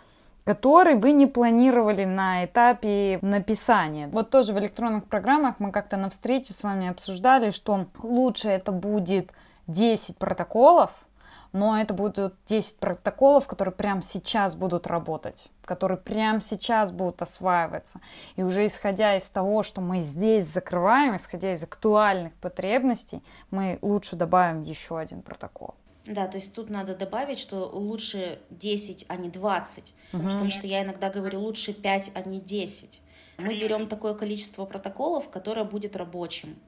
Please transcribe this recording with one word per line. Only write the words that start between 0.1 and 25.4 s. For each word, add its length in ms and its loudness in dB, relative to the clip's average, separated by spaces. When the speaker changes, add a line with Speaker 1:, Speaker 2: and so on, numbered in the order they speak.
Speaker 1:
который 500 8
вы 160 6
не 160 8
планировали 760 4
на 400 0
этапе 760 2
написания. 840 0
Вот 220 -2
тоже 240 4
в 60 0
электронных 460 -2
программах 540 2
мы 120 -2
как-то 260 -4
на 120 -4
встрече 440 -4
с 100 -10
вами 260 -2
обсуждали, 640 2
что 340 -2
лучше 480 0
это 220 0
будет 600 0
десять 500 0
протоколов, 720 6
но 280 2
это 160 -2
будут 400 -2
десять 320 -2
протоколов, 720 4
которые 260 -4
прямо 300 -2
сейчас 520 -2
будут 320 -4
работать, 600 -6
которые 320 -2
прямо 440 0
сейчас 500 0
будут 320 -6
осваиваться. 800 -2
И 80 -2
уже 240 2
исходя 500 0
из 120 -6
того, 340 0
что 180 -8
мы 200 -2
здесь 440 2
закрываем, 720 2
исходя 380 -6
из 100 -8
актуальных 720 2
потребностей, 880 -2
мы 300 -4
лучше 340 -2
добавим 480 2
еще 340 -10
один 260 -10
протокол. 500 -16